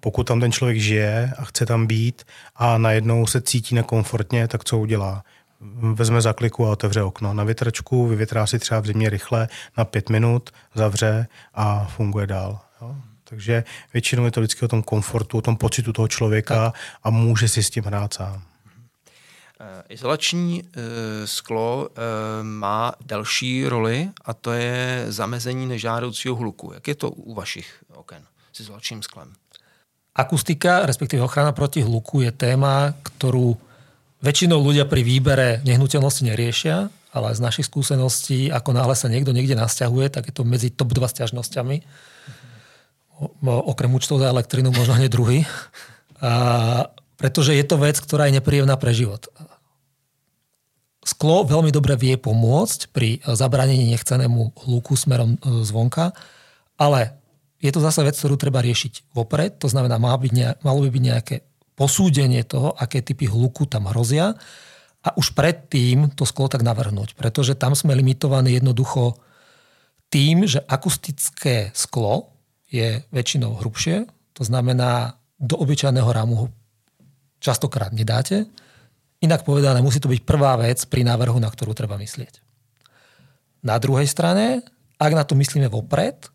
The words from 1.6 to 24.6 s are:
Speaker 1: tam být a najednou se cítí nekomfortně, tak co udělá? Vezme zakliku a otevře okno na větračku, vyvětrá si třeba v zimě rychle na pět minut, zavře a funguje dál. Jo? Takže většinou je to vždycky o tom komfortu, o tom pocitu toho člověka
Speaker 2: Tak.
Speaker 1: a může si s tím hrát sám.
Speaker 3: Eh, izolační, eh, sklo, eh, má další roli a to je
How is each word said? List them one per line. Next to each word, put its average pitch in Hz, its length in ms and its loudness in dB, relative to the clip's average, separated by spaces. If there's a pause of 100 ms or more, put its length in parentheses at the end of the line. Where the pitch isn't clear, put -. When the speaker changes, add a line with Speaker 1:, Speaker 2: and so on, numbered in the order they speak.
Speaker 1:
tam 113 200 2
být 113 360 -2 (340)
a 117 220 2
najednou 113 480 2
se 123 140 0
cítí 123 340 -2
nekomfortně, 113 760 0
tak - 160 -6
co 113 140 0
udělá? 101 460 -2 (720)
Vezme 117 260 2
zakliku 113 460 0
a 107 40 2
otevře 104 320 0
okno 101 320 -4
na 104 100 -2
větračku, 117 600 -2
vyvětrá 110 400 0
si 120 120 -2
třeba 113 220 -2
v 104 60 -6
zimě 107 240 0
rychle 110 380 -2 (280)
na 117 80 0
pět - 260 -4
minut, 117 400 2 (240)
zavře 110 520 0 (280)
a 104 300 -2
funguje 101 420 -4
dál. 98 340 -6 (200)
Jo? 123 160 -14 (280)
Takže 113 400 -2 (300)
většinou 120 300 0
je 120 60 4
to 120 100 -2
vždycky 110 240 -2
o 117 40 0
tom 113 140 2
komfortu, 110 560 -2
o 110 40 -2
tom 113 140 0
pocitu 110 360 -2
toho 110 160 0
člověka 110 600 0
Speaker 2:
Tak. - 100 -12 (220)
Speaker 1:
a 113 80 -2
může 113 380 2
si 110 140 0
s - 80 -2
tím 110 140 -6
hrát 101 300 -4
sám. 98 280 -10 (1160)
Speaker 3:
Eh, 95 280 -20
izolační, 170 720 -4
eh, 113 640 -10
sklo, 117 640 -4
eh, 110 520 -6
má 107 500 -4 (140)
další 127 600 -4
roli 120 400 -2 (160)
a 113 100 -8
to - 180 -8
je 123 560 -4